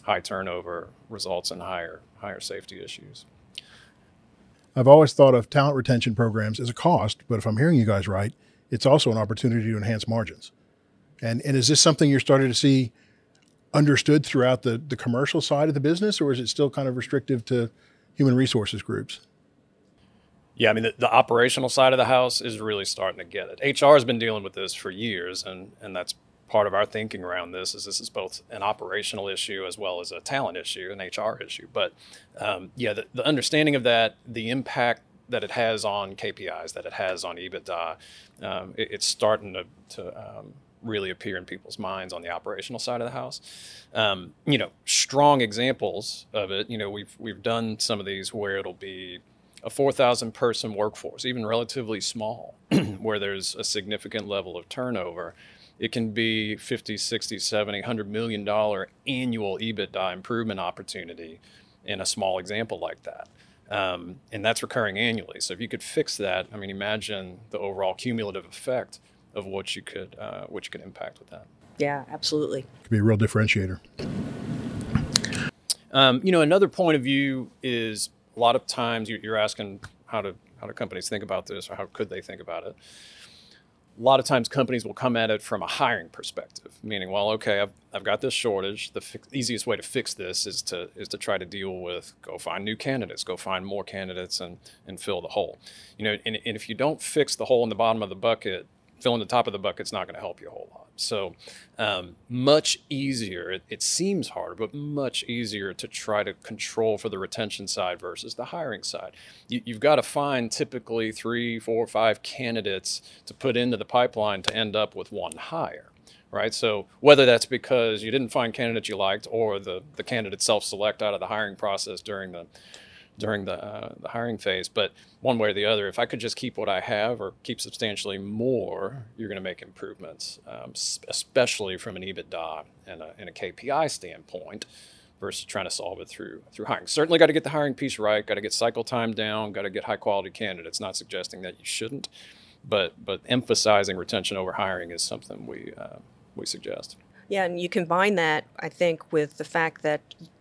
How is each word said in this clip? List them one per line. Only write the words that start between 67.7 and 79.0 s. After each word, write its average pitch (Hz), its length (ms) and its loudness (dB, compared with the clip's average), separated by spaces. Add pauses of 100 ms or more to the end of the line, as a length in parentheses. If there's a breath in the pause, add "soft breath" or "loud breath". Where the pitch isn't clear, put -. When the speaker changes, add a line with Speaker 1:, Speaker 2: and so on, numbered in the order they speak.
Speaker 1:
cumulative 104 520 -4
effect - 540 -6 (340 soft breath)
of 101 120 -6
what 98 300 -6
you 98 60 -10
could, - 380 -12
uh, 98 240 -10
what - 220 -10
you - 60 -14
could 85 100 -12
impact - 380 -12
with - 100 -20
that. - 180 -18 (320)
Speaker 3:
Yeah, 143 320 -2
absolutely. 147 540 -2 (180)
Speaker 2:
Could - 80 -6
be 110 80 4
a 101 40 4
real 110 140 6
differentiator. 107 640 2 (2000 loud breath)
Speaker 1:
Um, 131 300 6
you 190 100 4
know, 170 100 8
another 175 260 8
point 160 300 4
of 131 40 0
view 135 480 0 (140)
is 113 460 -2 (260)
a 113 40 -10
lot 117 160 6
of - 120 -2
times 113 420 -2